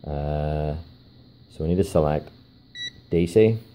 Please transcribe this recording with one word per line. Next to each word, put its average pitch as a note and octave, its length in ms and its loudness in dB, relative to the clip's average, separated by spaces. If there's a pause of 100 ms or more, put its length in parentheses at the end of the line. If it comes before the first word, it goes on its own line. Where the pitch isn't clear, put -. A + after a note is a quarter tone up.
Uh, D2+ 680 -4 (760)
so - 140 -10
we D#2+ 40 -2
need F2+ 80 2
to F#2+ 80 2
select D2+ 440 0 (800)
D E2+ 160 2
C. A2 320 4 (160)